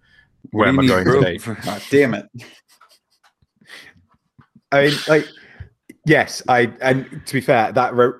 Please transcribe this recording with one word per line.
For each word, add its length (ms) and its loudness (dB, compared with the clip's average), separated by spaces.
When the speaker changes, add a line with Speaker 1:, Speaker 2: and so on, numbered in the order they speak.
Speaker 1:
What 160 0
Speaker 2:
Where 60 2
Speaker 1:
do 60 0
Speaker 2:
am 60 2
Speaker 1:
you 100 2
Speaker 2:
I 40 2
Speaker 1:
need 60 -2
Speaker 2:
going 120 2
Speaker 1:
rope 80 2
Speaker 2:
today? 140 -2
Speaker 1:
for? 160 -12
God 260 -10
damn 240 2
it. 120 -10
Speaker 3:
I 140 4
mean, 80 0
like, 180 2
yes, 440 2
I, 320 2
and 460 -4
to 80 -10
be 60 -2
fair, 320 0
that 220 -2
re-, 260 2